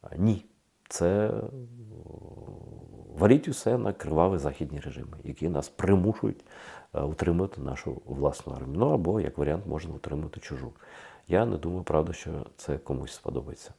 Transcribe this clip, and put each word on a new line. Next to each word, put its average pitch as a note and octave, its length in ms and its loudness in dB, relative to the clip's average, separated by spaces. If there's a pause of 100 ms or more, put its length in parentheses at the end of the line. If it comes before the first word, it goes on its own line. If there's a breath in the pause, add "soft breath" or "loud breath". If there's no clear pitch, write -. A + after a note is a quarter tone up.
Е, - 140 -12
ні. G2+ 260 2 (440)
Це, G2+ 400 2
е, - 40 0 (1900)
валіть A#2+ 300 8
усе B2 300 2
на G#2 140 0
криваві E2+ 460 4
західні C#2+ 420 -4
режими, - 440 -10
які C#2+ 240 -4
нас D2 200 -2
примушують, G2 760 2 (500 loud breath)
е, D2+ 60 -2
утримувати E2 600 0
нашу C2+ 460 -6
власну C#2 460 -2
армію. C2 260 -6
Ну, B2+ 120 4
або, G2+ 300 2
як C#2+ 180 -2
варіант, D2+ 280 0
можна D#2 280 -6
утримувати D2+ 460 -8
чужу. C2 320 -10 (560 loud breath)
Я G#2 180 4
не G#2+ 100 -2
думаю, F2 260 -4
правда, D#2+ 300 2
що - 180 -8 (260)
це C#2 220 -4
комусь C#2 340 -6
сподобається. - 680 -8